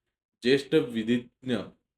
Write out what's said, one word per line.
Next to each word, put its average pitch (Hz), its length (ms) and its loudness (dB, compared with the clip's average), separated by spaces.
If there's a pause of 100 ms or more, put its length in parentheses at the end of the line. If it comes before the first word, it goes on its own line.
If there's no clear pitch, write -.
(420)
ज्येष्ठ 139 320 2
विधिज्ञ 120 840 -2 (420)